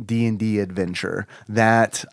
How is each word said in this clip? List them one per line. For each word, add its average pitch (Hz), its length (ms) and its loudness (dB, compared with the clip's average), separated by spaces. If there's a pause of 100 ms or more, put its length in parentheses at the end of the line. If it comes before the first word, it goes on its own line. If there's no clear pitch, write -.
D 117 220 0
and 110 140 0
D 107 200 0
adventure 92 680 -4 (220)
that, 113 640 2